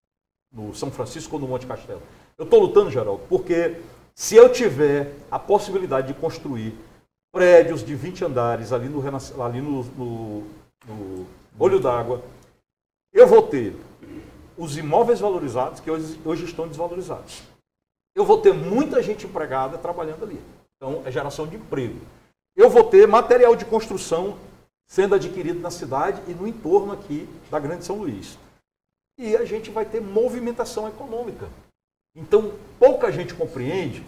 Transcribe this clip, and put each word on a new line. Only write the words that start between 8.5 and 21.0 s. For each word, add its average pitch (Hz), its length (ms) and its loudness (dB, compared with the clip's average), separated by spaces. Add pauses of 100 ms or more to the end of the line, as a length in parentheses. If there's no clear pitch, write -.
ali 123 160 -4
no 147 120 -8
Renas-, 135 400 -10
ali 120 200 -6
no, 139 240 -6
no, 113 600 -12 (440)
no 95 400 -14 (320)
Olho 190 200 4
d'Água, 120 420 -4 (880)
eu 220 160 10
vou 208 140 8
ter 107 340 -4 (840)
os 156 200 -10
imóveis 190 420 2
valorizados, 156 600 -4
que 160 120 -10
hoje, 160 320 -8
hoje 165 220 -4
estão 165 220 -8
desvalorizados. 170 760 -10 (760)
Eu 196 100 2
vou 214 140 6
ter 196 140 6
muita 220 480 -2
gente 202 240 -6
empregada 160 520 -6
trabalhando 160 460 -10
ali. - 160 -14 (380)
Então, 135 280 -10